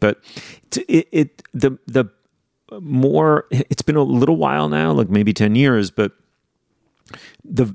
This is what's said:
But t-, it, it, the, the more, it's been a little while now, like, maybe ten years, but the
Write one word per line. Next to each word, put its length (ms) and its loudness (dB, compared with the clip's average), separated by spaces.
But 200 0
t-, 120 -6
it, 320 0
it, 300 -2
the, 320 0
the 200 0
more, 680 0
it's 340 -4
been 120 0
a 80 2
little 320 2
while 320 -2
now, 240 -2
like, 180 0
maybe 220 2
ten 240 0
years, 360 2
but 200 -2
the 300 -2